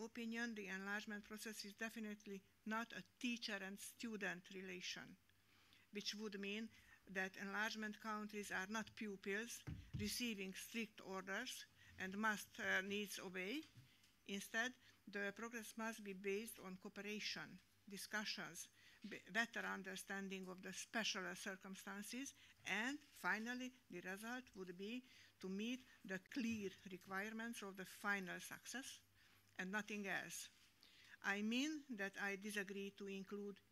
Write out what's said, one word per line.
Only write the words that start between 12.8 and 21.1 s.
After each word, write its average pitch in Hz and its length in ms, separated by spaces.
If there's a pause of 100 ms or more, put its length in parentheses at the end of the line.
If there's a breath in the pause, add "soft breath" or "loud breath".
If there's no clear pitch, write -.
needs 202 380
obey. 185 320 (720 loud breath)
Instead, 226 400 (400 loud breath)
the 202 240
progress 226 400
must 220 280
be 202 100
based 202 500
on 185 200
cooperation, 202 760 (320)
discussions, 196 800 (420 loud breath)
be-, 220 80 (160)
better 220 320
understanding 190 880
of 185 100
the 190 100
special 196 520 (100)